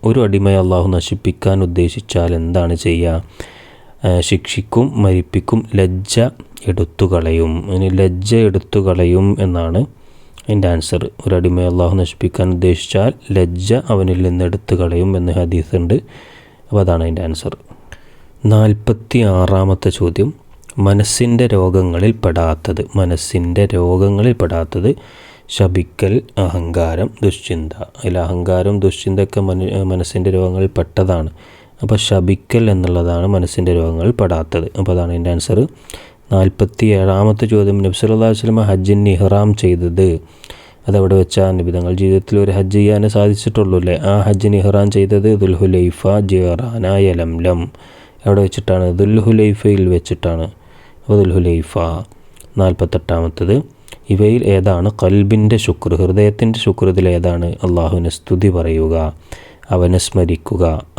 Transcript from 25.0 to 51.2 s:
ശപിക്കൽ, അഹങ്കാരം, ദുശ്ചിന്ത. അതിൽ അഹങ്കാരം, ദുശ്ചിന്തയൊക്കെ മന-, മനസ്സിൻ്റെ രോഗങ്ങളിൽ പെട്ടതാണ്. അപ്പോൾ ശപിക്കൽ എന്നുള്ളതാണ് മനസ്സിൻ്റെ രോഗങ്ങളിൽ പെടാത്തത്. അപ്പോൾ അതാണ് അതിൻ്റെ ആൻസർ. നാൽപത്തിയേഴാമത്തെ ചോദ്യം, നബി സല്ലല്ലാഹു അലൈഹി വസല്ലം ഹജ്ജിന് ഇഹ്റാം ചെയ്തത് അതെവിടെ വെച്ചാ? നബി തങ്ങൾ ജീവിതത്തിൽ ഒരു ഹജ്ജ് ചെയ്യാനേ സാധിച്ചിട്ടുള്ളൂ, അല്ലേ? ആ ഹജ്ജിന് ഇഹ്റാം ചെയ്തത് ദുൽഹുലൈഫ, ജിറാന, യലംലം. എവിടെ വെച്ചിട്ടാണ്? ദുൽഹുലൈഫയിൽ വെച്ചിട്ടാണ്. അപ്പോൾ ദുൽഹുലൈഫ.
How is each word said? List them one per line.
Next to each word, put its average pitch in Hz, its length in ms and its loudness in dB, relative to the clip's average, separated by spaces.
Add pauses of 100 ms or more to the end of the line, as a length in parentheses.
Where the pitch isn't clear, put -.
ശപിക്കൽ, 92 640 -2 (260)
അഹങ്കാരം, 85 680 -2 (120)
ദുശ്ചിന്ത. 82 520 -4 (200)
അതിൽ 90 260 -6
അഹങ്കാരം, 90 600 -2
ദുശ്ചിന്തയൊക്കെ 98 600 -2
മന-, 95 320 -2 (120)
മനസ്സിൻ്റെ 92 460 -2
രോഗങ്ങളിൽ 92 440 0
പെട്ടതാണ്. 87 560 -2 (480)
അപ്പോൾ 110 200 0
ശപിക്കൽ 98 720 0
എന്നുള്ളതാണ് 90 560 0
മനസ്സിൻ്റെ 90 480 0
രോഗങ്ങളിൽ 82 400 0
പെടാത്തത്. 82 580 -2
അപ്പോൾ 95 200 -2
അതാണ് 87 200 -2
അതിൻ്റെ 87 180 -2
ആൻസർ. 87 300 -2 (680)
നാൽപത്തിയേഴാമത്തെ 98 1160 2
ചോദ്യം, 101 320 2
നബി 95 180 0
സല്ലല്ലാഹു 110 340 2
അലൈഹി 110 100 -2
വസല്ലം 110 220 0
ഹജ്ജിന് 101 480 2
ഇഹ്റാം 98 440 2
ചെയ്തത് 90 540 0 (720)
അതെവിടെ 98 320 2
വെച്ചാ? 95 360 2
നബി 90 200 -2
തങ്ങൾ 87 240 -2
ജീവിതത്തിൽ 95 440 0
ഒരു 98 140 2
ഹജ്ജ് 95 240 0
ചെയ്യാനേ 104 320 4
സാധിച്ചിട്ടുള്ളൂ, 104 680 0
അല്ലേ? 90 240 0
ആ 98 180 0
ഹജ്ജിന് 101 360 2
ഇഹ്റാം 101 340 2
ചെയ്തത് 101 460 2
ദുൽഹുലൈഫ, 92 640 2 (240)
ജിറാന, 95 600 -2 (140)
യലംലം. 87 600 0 (580)
എവിടെ 101 220 2
വെച്ചിട്ടാണ്? 92 520 0
ദുൽഹുലൈഫയിൽ 104 960 2
വെച്ചിട്ടാണ്. 85 580 -2 (500)
അപ്പോൾ 104 220 0
ദുൽഹുലൈഫ. 87 540 0 (840)